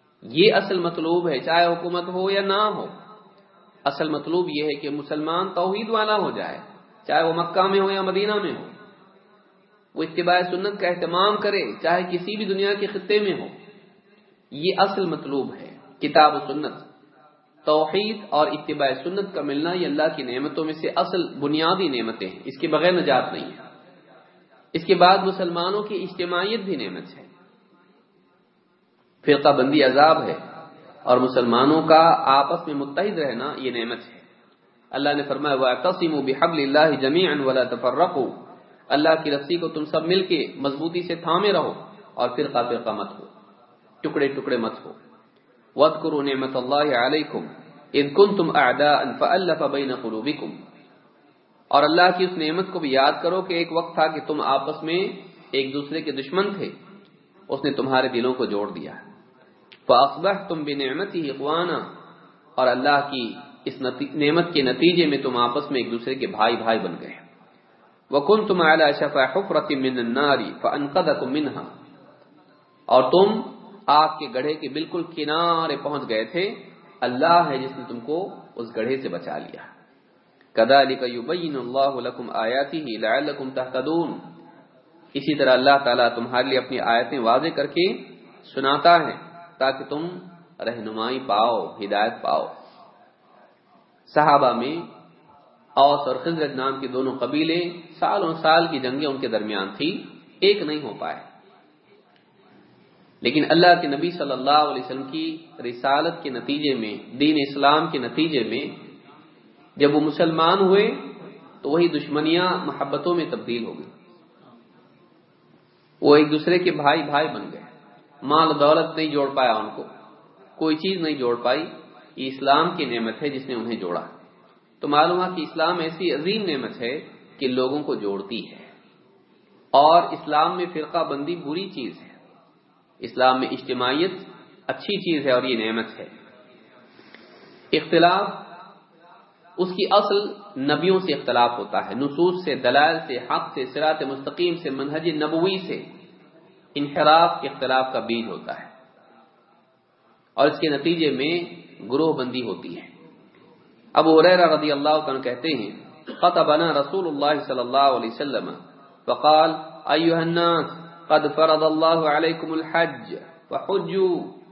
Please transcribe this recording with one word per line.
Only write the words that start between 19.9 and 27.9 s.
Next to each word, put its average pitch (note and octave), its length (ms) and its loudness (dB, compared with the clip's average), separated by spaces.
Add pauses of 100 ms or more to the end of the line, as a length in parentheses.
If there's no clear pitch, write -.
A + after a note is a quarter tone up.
کی C#3 80 -8
نعمتوں C#3+ 420 -4
میں D#3 80 -6
سے D#3+ 160 -6
اصل D3+ 500 -2
بنیادی D#3+ 480 0
نعمتیں A2+ 400 -6
ہیں، - 180 -14
اس C3 140 -12
کے D#3+ 80 -2
بغیر D#3 240 2
نجات C#3 420 0
نہیں - 120 -10
ہے۔ - 100 -14 (1200)
اس E3 120 -4
کے F#3+ 100 4
بعد F3+ 220 8
مسلمانوں F#3 640 -2
کی F#3+ 200 -6
اجتماعیت F3+ 560 -4
بھی F#3+ 160 -6
نعمت F#2 420 -10
ہے۔ - 100 -20 (2000)